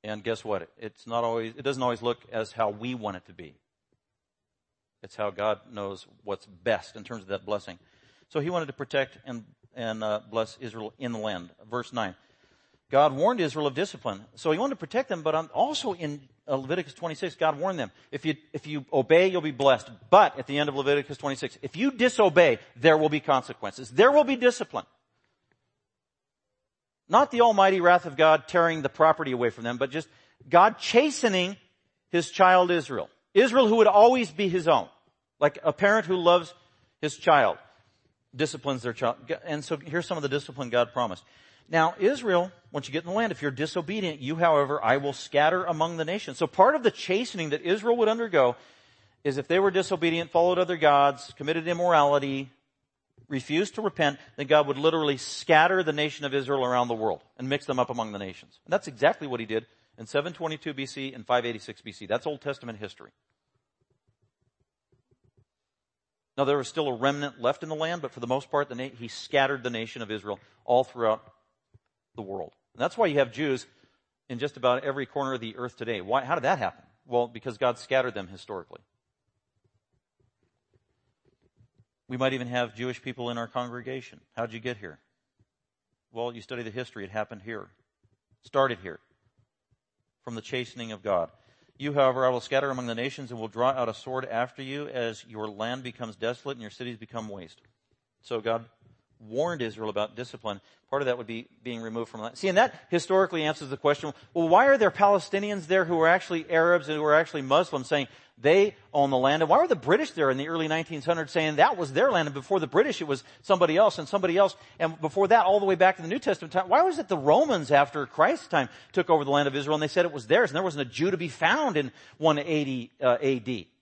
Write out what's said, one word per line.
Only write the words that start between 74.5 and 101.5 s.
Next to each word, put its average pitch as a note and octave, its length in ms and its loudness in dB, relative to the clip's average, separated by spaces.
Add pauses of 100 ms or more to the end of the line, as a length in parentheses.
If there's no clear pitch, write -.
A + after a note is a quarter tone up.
about B2 260 0
every C3+ 220 -6
corner C3+ 280 -6
of B2 60 -6
the A2+ 160 -12
earth B2 220 -10
today. A2 240 -8
Why, B2 240 -2
how D3+ 100 -2
did C3+ 80 -6
that D#3+ 140 0
happen? G2 260 -6 (220)
Well, A#2+ 240 -2
because A#2 280 -10
God B2 220 -2
scattered B2+ 360 -2
them F#2+ 120 -10
historically. F#2+ 540 -14 (3250)
We B2+ 80 -8
might C3 160 0
even B2 140 -8
have A#2+ 280 -6
Jewish B2 260 -10
people B2 280 -10
in A#2+ 80 -8
our A#2 100 -8
congregation. B2 720 -12 (160)
How'd A#2 160 -8
you A2+ 80 -14
get A#2+ 160 -8
here? F2+ 240 -18 (1120)
Well, A#2+ 240 -8
you A2 60 -16
study A#2+ 220 -12
the A2+ 60 -10
history. A2 360 -12
It F#2 60 -16
happened G#2 320 -8
here. G2+ 260 -14 (760)
Started C3 360 0
here. F2+ 200 -14 (1300)
From A#2 100 -12
the A2 60 -12
chastening A#2+ 500 -10
of G2 100 -14
God. F#2 300 -2 (460)
"You, C#3+ 140 -8
however, C3 340 2
I B2+ 40 4
will B2 100 -2
scatter C#3 300 -2
among B2+ 180 -6
the A#2 80 -6
nations B2+ 360 -8
and A#2 80 -12
will A2 100 -8
draw A#2+ 220 0
out B2 180 -2
a G#2+ 40 -8
sword C3 300 -10
after B2 400 -6
you C#3+ 240 -10
as A#2 380 -8
your G#2+ 240 -12
land A#2 340 -8
becomes A2+ 320 -12
desolate A#2+ 400 -8
and A#2+ 60 -20
your G#2+ 100 -16
cities B2 240 -14
become A2 320 -12
waste." G2 320 -16 (640)
So A#2 180 -6
God A2+ 240 -4 (640)
warned D3+ 320 -4
Israel A2 280 -6
about G#2 260 -4
discipline. A2+ 460 -12 (280)
Part C#3 120 -2
of C3+ 60 -2
that B2 100 -2
would A2+ 100 -12
be A2+ 200 -12 (160)